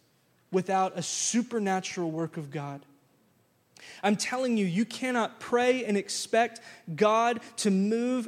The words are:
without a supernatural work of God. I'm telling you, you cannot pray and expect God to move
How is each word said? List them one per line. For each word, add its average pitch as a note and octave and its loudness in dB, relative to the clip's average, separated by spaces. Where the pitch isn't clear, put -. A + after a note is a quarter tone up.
without F#3+ 0
a F3+ -6
supernatural F#3+ -2
work D#3+ -4
of C#3+ -10
God. C#3+ -8
I'm G3+ 4
telling B3 -2
you, G3+ 2
you F3+ 0
cannot B3 -4
pray B3 2
and G#3 0
expect A3+ 0
God A3+ 4
to G#3 2
move A3+ 2